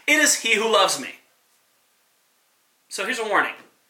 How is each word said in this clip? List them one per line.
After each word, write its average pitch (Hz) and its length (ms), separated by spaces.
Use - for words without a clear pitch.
it 302 120
is - 220
he 226 140
who 226 160
loves 185 300
me." - 140
So - 160
here's 240 160
a 220 80
warning. 180 280